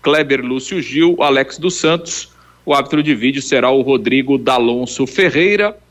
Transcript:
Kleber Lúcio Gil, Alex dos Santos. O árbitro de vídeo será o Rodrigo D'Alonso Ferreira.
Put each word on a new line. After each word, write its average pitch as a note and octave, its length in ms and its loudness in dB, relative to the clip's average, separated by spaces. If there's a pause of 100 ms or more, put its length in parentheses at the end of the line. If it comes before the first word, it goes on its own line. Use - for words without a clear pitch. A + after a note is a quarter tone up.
Kleber C#3+ 420 0
Lúcio C3 380 -6
Gil, D#3 400 2
Alex C3+ 360 0
dos F3 180 -2
Santos. E3+ 540 -2 (360)
O C#3+ 80 0
árbitro C#3+ 280 0
de D3 140 0
vídeo C3+ 260 -2
será B2+ 300 0
o C3+ 100 4
Rodrigo C3 560 2
D'Alonso B2 720 0
Ferreira. G3+ 720 0 (140)